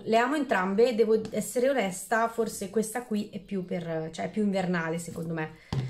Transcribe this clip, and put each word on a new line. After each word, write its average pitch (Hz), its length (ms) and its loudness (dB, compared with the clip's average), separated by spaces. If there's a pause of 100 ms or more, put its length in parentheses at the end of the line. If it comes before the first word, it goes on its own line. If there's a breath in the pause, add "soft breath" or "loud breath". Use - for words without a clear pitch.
le 220 120 4
amo 254 200 4
entrambe, 214 580 2
devo 214 260 4 (100)
essere 240 400 0
onesta, 226 580 0
forse 214 420 -4
questa 220 320 -2
qui 208 280 -4
è 196 100 -10
più 190 240 -4
per, 165 480 -4
cioè 196 140 -6
è 180 40 -6
più 214 140 0
invernale 175 560 0
secondo 165 340 -6
me. 160 200 -4 (360 loud breath)